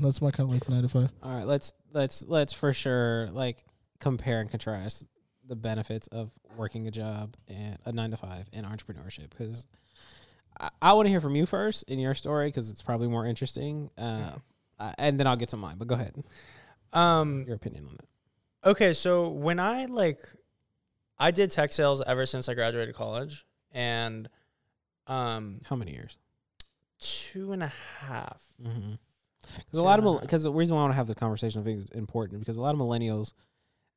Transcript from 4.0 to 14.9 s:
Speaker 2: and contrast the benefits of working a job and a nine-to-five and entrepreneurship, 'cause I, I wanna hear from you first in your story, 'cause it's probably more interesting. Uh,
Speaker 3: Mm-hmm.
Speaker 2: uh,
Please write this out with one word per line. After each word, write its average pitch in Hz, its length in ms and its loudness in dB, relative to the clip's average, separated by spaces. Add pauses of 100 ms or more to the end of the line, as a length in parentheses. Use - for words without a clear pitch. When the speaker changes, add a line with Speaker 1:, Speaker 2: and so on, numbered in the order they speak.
Speaker 2:
and 107 80 -6
contrast 107 560 -6 (420)
the 127 80 -10
benefits 110 520 -4
of 113 240 -8 (260)
working 110 300 -6
a 107 40 -6
job 107 440 -6 (120)
and 104 380 -10
a 123 60 -6
nine-to-five 107 640 -6
and 110 120 -10
entrepreneurship, 95 720 -12
'cause 117 300 -10 (920)
I, - 100 -8 (120)
I 180 120 10
wanna 214 160 8
hear 185 120 4
from 143 140 0
you 160 100 4
first 202 380 -2
in 131 160 -4
your 135 160 0
story, 147 360 -2
'cause 113 200 -4
it's 104 100 -14
probably 117 260 -2
more 117 180 0
interesting. 135 720 -4
Uh, - 40 -12
Speaker 3:
Mm-hmm. 110 360 -6 (420)
Speaker 2:
uh, 104 180 -6